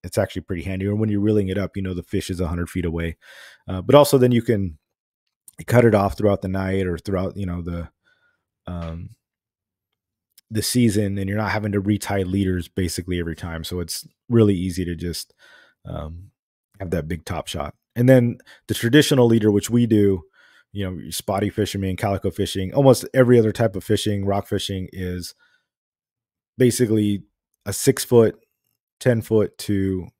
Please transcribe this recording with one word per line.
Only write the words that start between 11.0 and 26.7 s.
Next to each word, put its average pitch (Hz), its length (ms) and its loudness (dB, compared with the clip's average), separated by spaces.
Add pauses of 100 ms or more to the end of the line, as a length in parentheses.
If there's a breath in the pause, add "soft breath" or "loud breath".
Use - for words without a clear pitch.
and 98 120 -6
you're 104 80 -4
not 104 140 -4
having 107 200 -4
to 101 80 0
retie 101 440 -2
leaders 92 440 -2
basically 90 520 -6
every 82 160 -6
time. 82 280 -10
So 90 160 -8
it's - 260 -10 (240)
really 110 260 6
easy 90 300 -4
to 87 100 -6
just, 85 380 -10 (520 soft breath)
um, 82 460 -12 (480)
have 90 120 -8
that 80 160 -4
big 82 180 -8
top - 220 -8
shot. 73 280 -8 (200)
And 120 120 4
then 123 300 6 (300 soft breath)
the 107 60 -4
traditional 131 520 4
leader, 110 260 4
which 101 200 0
we 120 160 2
do, 101 360 4 (480 soft breath)
you 101 140 -6
know, 85 240 -10
spotty 101 400 -4
fishermen, 98 460 -2
calico 101 340 -2
fishing, 95 440 -4
almost 135 320 4 (100)
every 123 240 6
other 107 120 2
type 110 240 -2
of 92 80 -8
fishing, 101 420 -2
rock 98 220 -2
fishing, 95 440 -6
is 90 420 -8 (1200)
basically 110 680 2 (420)